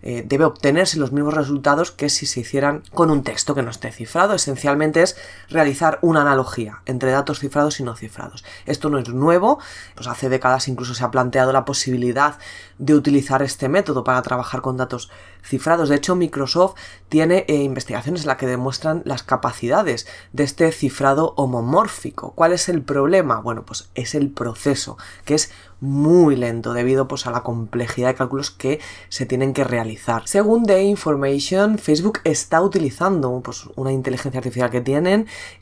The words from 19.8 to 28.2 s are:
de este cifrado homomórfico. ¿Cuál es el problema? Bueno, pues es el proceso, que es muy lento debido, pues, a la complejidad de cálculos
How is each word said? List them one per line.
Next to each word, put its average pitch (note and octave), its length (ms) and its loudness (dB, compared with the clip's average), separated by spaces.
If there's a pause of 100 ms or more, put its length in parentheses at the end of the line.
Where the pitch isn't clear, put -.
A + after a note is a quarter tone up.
de C#3+ 100 0
este D#3+ 300 2
cifrado C#3 640 0
homomórfico. C3+ 1000 -2
¿Cuál E3 160 4
es F3 160 0
el E3+ 140 0
problema? C#3 580 2
Bueno, A2 260 -6
pues - 300 -12
es B2+ 200 -6
el C#3 140 2
proceso, - 680 -4 (260)
que D3 120 0
es - 160 -2 (280)
muy D3 580 6
lento A#2 360 -2
debido, C3 360 2
pues, C3+ 180 -6
a A#2+ 40 -6
la A#2+ 120 -2
complejidad A#2 640 -2
de B2+ 80 2
cálculos C3+ 360 -4